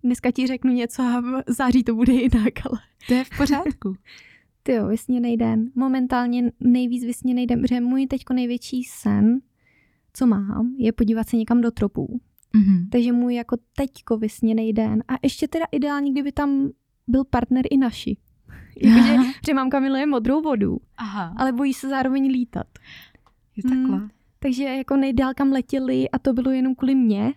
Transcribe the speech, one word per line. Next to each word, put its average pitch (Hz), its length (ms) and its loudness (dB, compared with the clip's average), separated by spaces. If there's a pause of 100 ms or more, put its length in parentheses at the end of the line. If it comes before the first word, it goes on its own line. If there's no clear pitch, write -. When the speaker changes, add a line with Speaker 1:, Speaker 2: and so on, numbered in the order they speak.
Speaker 1:
Dneska 247 280 0
ti 254 160 -2
řeknu 254 260 0
něco 240 300 -2
a 247 180 0
v 254 260 -4
září 254 360 2
to 233 120 0
bude 254 180 4
jinak, 240 400 2 (160)
ale 226 100 -6 (280)
Speaker 2:
To 247 60 2
je 254 100 2
v - 140 -10
pořádku. 277 580 -2 (320)
Speaker 1:
<laughs> - 360 -20
Ty - 100 -2
jo, 214 140 0
vysněný 240 500 -2
den. 226 380 0
Momentálně 247 840 0
nejvíc 247 460 2
vysněný 247 420 -2
den, 240 140 0
protože 247 200 0
můj 262 260 0
teďko 262 260 -6
největší 247 500 -4
sen, 214 560 0 (760)
co 262 140 0
mám, 220 500 -2
je 233 140 0
podívat 226 380 -2
se 233 80 0
někam 240 240 2
do 233 100 0
tropů. 214 500 -4 (320)
Speaker 2:
Mhm. 196 380 4
Speaker 1:
Takže 247 200 2
můj 240 240 0
jako 233 220 -4 (180)
teďko 262 420 -4
vysněný 220 560 -2
den. 214 340 0
A 262 60 -4 (100)
ještě 294 240 -2
teda 330 240 -4
ideální, 285 400 -2
kdyby 277 200 -2
tam 277 380 -2 (380)
byl 262 160 2
partner 254 480 0
i 277 60 2
naši. 233 400 -2 (640)
Jakože, 226 320 8
Speaker 2:
Aha. 254 200 4 (140)
Speaker 1:
že 302 60 2
mamka 269 260 0
miluje 269 260 0
modrou 269 360 2
vodu, 247 360 0 (200)
Speaker 2:
Aha. 196 400 -8
Speaker 1:
ale 262 140 0
bojí 269 220 0
se 269 160 -8
zároveň 269 420 0
lítat. 247 360 -4 (920)
Speaker 2:
Je 196 120 -10
Speaker 1:
Hmm. 262 140 0
Speaker 2:
takhle. 214 260 -2 (300)
Speaker 1:
Takže 262 240 -2
jako 269 340 -2
nejdál, 269 400 2
kam 277 140 2
letěli, 262 580 -2
a 254 100 -2
to 269 140 2
bylo 254 180 0
jenom 262 240 0
kvůli 269 200 0
mně 226 420 2